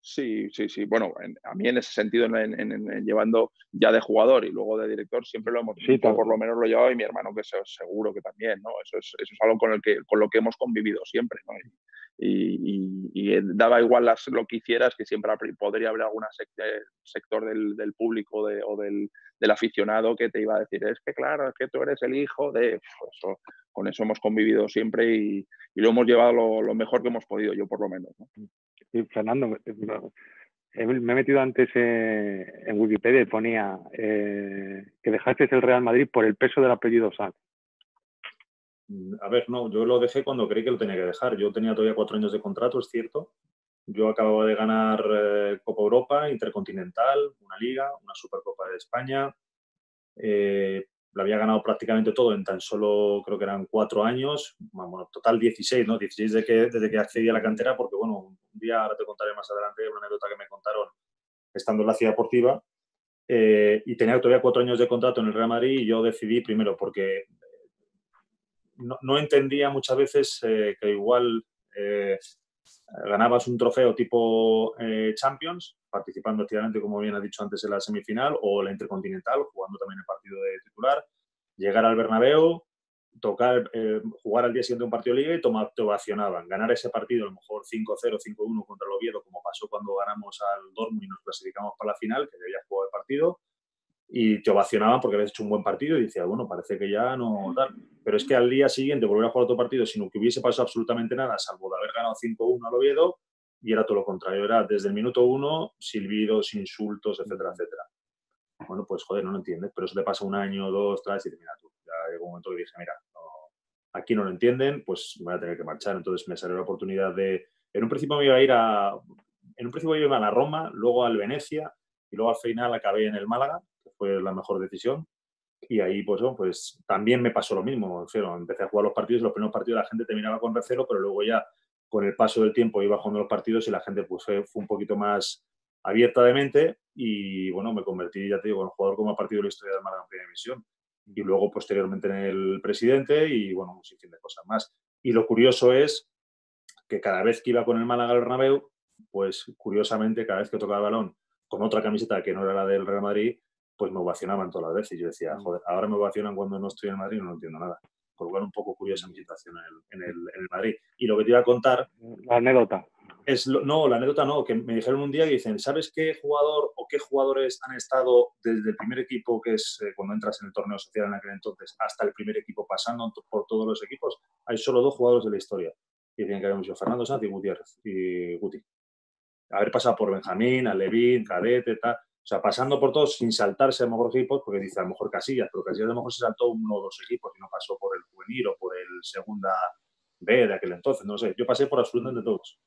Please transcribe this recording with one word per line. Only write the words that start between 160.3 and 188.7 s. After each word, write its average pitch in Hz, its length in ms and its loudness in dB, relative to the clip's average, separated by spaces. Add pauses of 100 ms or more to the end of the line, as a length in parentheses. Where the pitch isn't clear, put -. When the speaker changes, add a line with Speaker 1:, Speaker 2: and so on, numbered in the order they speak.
Speaker 3:
en 95 80 -14
el 92 80 -12
Madrid. 101 240 -2 (220)
Y 123 100 -4
lo 107 120 4
que 107 60 2
te 110 60 4
iba 123 100 10
a 120 40 2
contar 123 460 4 (340)
Speaker 2:
La 120 120 4
anécdota. 117 500 6 (400)
Speaker 3:
es 131 200 0
lo, 135 140 2
no, 147 260 2
la 123 100 4
anécdota 139 280 2
no, 143 180 0
que 117 120 -2
me 117 200 -2
dijeron 131 280 0
un 143 100 -4
día 160 140 2
que 151 60 2
dicen, 120 260 0
"¿Sabes 160 360 -4
qué 160 260 -2
jugador 147 540 0
o 160 140 -12
qué 147 100 -2
jugadores 135 680 0
han 131 80 -12
estado 123 540 4 (120)
desde 110 280 0
el 107 60 -4
primer 123 240 -4
equipo, 120 420 -4
que 113 120 0
es, - 280 -4
eh, 101 120 -6
cuando 98 200 -8
entras 107 260 -6
en 104 60 -16
el 95 80 -18
torneo 101 240 -6
social 104 300 -4
en 101 60 -6
aquel 101 180 -12
entonces, 98 460 -14
hasta 110 280 -4
el 104 80 -2
primer 107 240 -6
equipo, - 280 -10
pasando 117 480 -6
to-, - 140 -20
por 104 180 -4
todos 110 200 -2
los 107 180 -4
equipos? 135 340 -6 (280)
Hay 110 100 -4
solo 123 240 2
dos 135 140 2
jugadores 120 320 4
de 107 60 -2
la 101 40 -2
historia". 90 360 -6 (440)
Y 110 60 -6
decían 98 180 -4
que 98 60 -4
habíamos 98 200 -2
sido - 100 -10
Fernando 117 280 -4
Sanz - 180 -4
y 104 60 -4
Gutiérrez, 95 560 -8
y 90 540 -4
Guti. 95 260 -8 (840)
Haber 101 200 0
pasado 117 240 2
por 104 160 0
Benjamín, 110 560 0
Alevín, 110 580 2
Cadete, 113 520 0
tal, 117 200 -2 (300)
O - 20 -20
sea, - 140 -2
pasando 131 380 0
por 131 100 6
todos 147 280 2
sin 117 120 0
saltarse 120 540 2
a - 20 2
lo 117 60 -2
mejor 117 180 2
equipos, 127 340 0
porque 101 140 -4
dice, 95 220 -6
a - 20 -2
lo 90 60 -4
mejor - 240 -6
Casillas, 107 400 -2
pero 92 100 -6
Casillas 98 240 -4
a 117 40 0
lo 120 40 -2
mejor 117 180 -6
se 123 120 -6
saltó 117 240 0
uno 110 260 -2
o 98 80 -4
dos 98 220 -12
equipos - 320 -6
y - 40 -20
no 95 80 -18
pasó 95 300 -10
por 95 180 -6
el 90 60 -12
juvenil 107 460 -8
o - 100 -4
por 92 180 -8